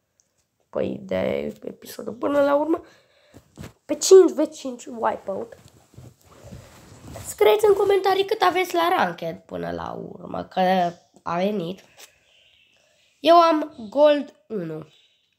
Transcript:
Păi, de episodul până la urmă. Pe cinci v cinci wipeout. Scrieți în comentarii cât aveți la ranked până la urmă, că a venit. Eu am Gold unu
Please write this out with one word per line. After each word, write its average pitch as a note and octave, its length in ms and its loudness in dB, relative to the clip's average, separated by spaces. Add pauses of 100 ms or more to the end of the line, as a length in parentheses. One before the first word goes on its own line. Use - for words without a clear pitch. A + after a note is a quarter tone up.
(720)
Păi, C2 320 -6
de D2 500 -4 (100)
episodul - 500 -14
până C#4+ 300 -2
la C#4+ 120 2
urmă. D#4 280 -2 (1000)
Pe D#4 100 -6
cinci F4+ 360 8
v D4 180 -2
cinci B3 380 -14
wipeout. A3 680 -6 (1700)
Scrieți G#4+ 420 0
în G4 60 6
comentarii G4 500 0
cât G#4 180 -4
aveți F4+ 320 0
la E4+ 220 0
ranked E3+ 500 -4
până - 240 -8
la E2 220 -8
urmă, - 520 -12
că F#3 480 0 (300)
a E3+ 140 -6
venit. F#3+ 440 -4 (1400)
Eu D#4+ 140 6
am D#4 560 4
Gold D4 440 4 (140)
unu D#3+ 380 -8 (520)